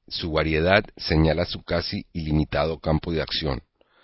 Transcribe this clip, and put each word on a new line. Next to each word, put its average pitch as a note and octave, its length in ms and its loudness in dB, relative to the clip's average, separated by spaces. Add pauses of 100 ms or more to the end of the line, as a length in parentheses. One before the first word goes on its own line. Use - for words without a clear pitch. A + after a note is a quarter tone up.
su - 240 -6
variedad D#2 520 2 (120)
señala D#2+ 480 2
su - 180 -10
casi F2 500 -4
ilimitado D#2 680 0
campo D#2+ 340 -2
de D#2 100 -2
acción. C#2 400 -4 (420)